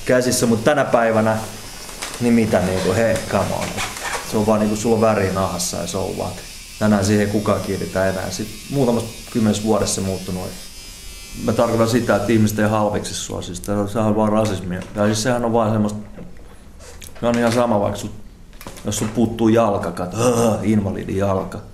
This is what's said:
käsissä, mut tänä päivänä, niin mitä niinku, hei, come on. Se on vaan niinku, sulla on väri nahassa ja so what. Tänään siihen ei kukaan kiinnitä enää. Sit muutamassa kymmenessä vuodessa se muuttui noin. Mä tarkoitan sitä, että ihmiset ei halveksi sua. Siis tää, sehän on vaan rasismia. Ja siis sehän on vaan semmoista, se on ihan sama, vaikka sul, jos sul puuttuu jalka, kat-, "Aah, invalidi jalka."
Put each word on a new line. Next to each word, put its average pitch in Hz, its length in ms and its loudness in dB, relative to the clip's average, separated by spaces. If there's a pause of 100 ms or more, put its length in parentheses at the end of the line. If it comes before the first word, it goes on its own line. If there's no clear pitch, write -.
käsissä, 127 420 2
mut 113 180 2
tänä 143 200 4
päivänä, 113 540 4 (800)
niin 120 140 4
mitä 107 260 4
niinku, 92 320 0
hei, 110 240 2 (140)
come 92 240 0
on. - 140 -4 (640)
Se 117 60 -2
on 104 100 2
vaan 107 140 4
niinku, 107 160 2
sulla 113 180 2
on 107 60 2
väri 104 320 4
nahassa 92 440 -2
ja 87 100 -4
so 92 320 -4
what. 95 140 -4 (460)
Tänään 104 260 4
siihen 104 220 4
ei 104 60 -2
kukaan 104 280 0
kiinnitä 95 480 -2
enää. 92 220 -2
Sit 107 180 -6 (220)
muutamassa 120 380 2 (240)
kymmenessä 104 300 2
vuodessa 104 320 2
se 101 60 -4
muuttui 95 340 -4
noin. 92 160 -6 (960)
Mä 120 80 0
tarkoitan 113 360 4
sitä, 113 280 2
että 117 160 0
ihmiset 107 260 4
ei 107 100 4
halveksi 104 460 0
sua. 95 280 -8
Siis 87 180 -10
tää, 101 280 -2
sehän 110 200 0
on 104 80 2
vaan 107 160 2
rasismia. 92 500 -2 (120)
Ja 104 120 2
siis 110 160 2
sehän 120 220 0
on 113 80 0
vaan 110 200 2
semmoista, 104 260 0 (1200)
se 117 60 -2
on 120 120 2
ihan 117 140 4
sama, 117 280 2
vaikka 104 200 -2
sul, 104 80 -8 (760)
jos 104 140 -4
sul 107 160 -2
puuttuu 110 340 2
jalka, 101 420 4
kat-, 92 300 -6
"Aah, 117 420 4
invalidi 95 540 0
jalka." 95 420 -2 (160)